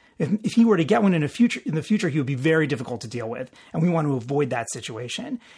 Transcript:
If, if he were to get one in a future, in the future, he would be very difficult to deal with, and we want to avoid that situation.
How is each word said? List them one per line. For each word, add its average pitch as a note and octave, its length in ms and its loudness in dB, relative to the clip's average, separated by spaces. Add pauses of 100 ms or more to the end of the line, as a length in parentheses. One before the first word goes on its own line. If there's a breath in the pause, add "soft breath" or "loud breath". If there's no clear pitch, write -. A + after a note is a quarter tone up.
(180 soft breath)
If, D3 120 0 (140)
if - 100 -2
he A#3 100 6
were G#3+ 140 6
to E3 60 2
get G3+ 180 2
one G3 100 4
in E3 100 2
a D3 60 0
future, - 380 2
in A3 80 -2
the D#3 80 -2
future, G#3 260 0
he C#3+ 100 0
would C#3 80 0
be C#3 100 -2
very D#3+ 300 2
difficult B2 360 -6
to B2 60 -12
deal A2+ 200 -8
with, B2 220 -10 (240 loud breath)
and D#3+ 80 0
we F3 80 4
want D#3+ 180 0
to C#3 80 2
avoid C3+ 320 -2
that A#2 220 -6
situation. B2 720 -10 (180 loud breath)